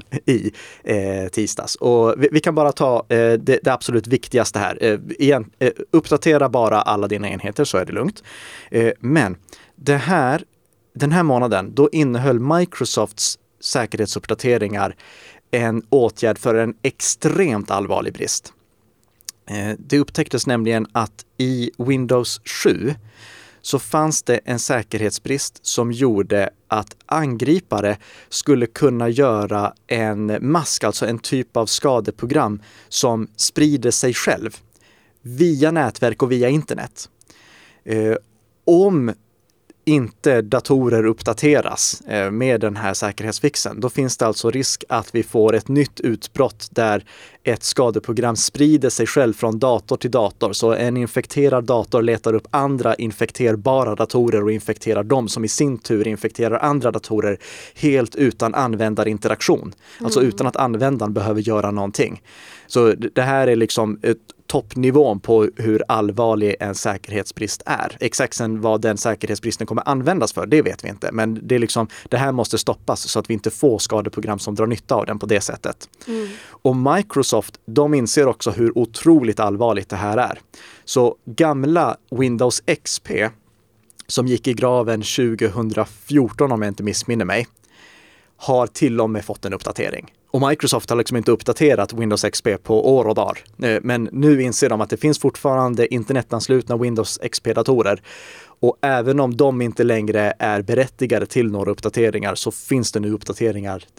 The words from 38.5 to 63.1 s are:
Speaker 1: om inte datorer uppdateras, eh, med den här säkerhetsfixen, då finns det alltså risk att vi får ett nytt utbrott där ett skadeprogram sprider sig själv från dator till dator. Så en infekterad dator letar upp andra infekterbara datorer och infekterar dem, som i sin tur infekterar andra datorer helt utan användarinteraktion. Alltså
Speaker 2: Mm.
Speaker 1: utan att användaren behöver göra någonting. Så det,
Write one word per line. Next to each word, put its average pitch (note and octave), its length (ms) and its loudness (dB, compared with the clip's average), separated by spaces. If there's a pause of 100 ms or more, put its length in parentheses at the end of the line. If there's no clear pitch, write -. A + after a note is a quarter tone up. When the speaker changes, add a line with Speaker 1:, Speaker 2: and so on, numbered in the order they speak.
Speaker 1:
om E3+ 460 4 (720)
inte C3 580 2
datorer A#2+ 640 2
uppdateras, A#2 1000 0
eh, G2 220 -2
med A#2 300 0
den G#2 160 -2
här G2+ 180 -4
säkerhetsfixen, G#2+ 840 -4
då F2 80 -2
finns C3 280 -2
det A#2+ 100 0
alltså A2 240 0
risk C3 380 -4
att A2+ 260 -4
vi A#2 80 2
får A2 320 2
ett A2 140 -2
nytt C#3 320 0
utbrott - 720 -4
där G#2+ 340 0 (400)
ett A2+ 180 -2
skadeprogram A#2 720 0
sprider C#3 540 2
sig A#2 160 0
själv A#2+ 260 2
från A2 260 -2
dator B2+ 380 0
till B2 140 -4
dator. G#2+ 420 0
Så A2+ 200 2
en A#2+ 240 0
infekterad B2+ 680 0
dator A#2 380 2
letar A2+ 320 2
upp G#2+ 160 0
andra C#3 440 0
infekterbara A#2 1000 0
datorer A2+ 500 2
och G#2+ 80 2
infekterar G#2+ 500 -2
dem, A#2 260 0
som A2 160 -4
i G#2+ 40 -2
sin C#3 300 0
tur A2 300 -2
infekterar A2 500 -2
andra C#3+ 320 0
datorer G#2 480 -2 (360)
helt C3+ 420 0
utan A#2 380 0
användarinteraktion. A2 1160 0 (280)
Alltså A3+ 200 0
Speaker 2:
Mm. B2+ 80 4
Speaker 1:
utan A2 180 -2
att B2 100 -2
användaren A#2+ 560 0
behöver G#2+ 280 -2
göra G#2 300 0
någonting. G2+ 520 -4 (440)
Så A#2+ 260 4
det, F#2+ 220 -2